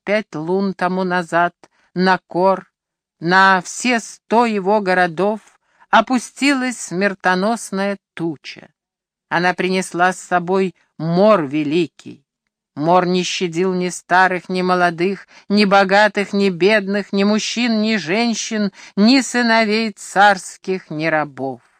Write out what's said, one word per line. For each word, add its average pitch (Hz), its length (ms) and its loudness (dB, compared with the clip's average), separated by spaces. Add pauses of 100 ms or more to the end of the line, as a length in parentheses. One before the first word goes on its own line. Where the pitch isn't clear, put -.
пять 208 320 -4
лун 185 360 -2
тому 185 300 -4
назад 175 500 -2 (420)
на 185 340 2
Кор, 185 440 -2 (460)
на 190 420 4
все 233 380 -4
сто - 480 -2
его 214 340 0
городов 185 600 0 (500)
опустилась 254 880 0
смертоносная 196 1200 -2 (160)
туча. - 560 -10 (580)
Она 175 240 0
принесла 180 600 0
с - 80 -16
собой 180 560 -2 (200)
мор 175 500 4
великий. 147 800 -4 (520)
Мор 175 300 2
не 180 180 0
щадил 180 500 -4
ни 180 140 -4
старых, 180 600 0
ни 185 140 -2
молодых, 180 640 -2 (220)
ни 208 160 4
богатых, 196 680 2
ни 202 160 2
бедных, 196 640 0
ни 196 120 0
мужчин, 214 580 0
ни 220 140 0
женщин, 214 720 -2 (240)
ни 240 280 4
сыновей 226 680 0
царских, - 960 0
ни 156 180 -6
рабов. 135 560 -4 (160)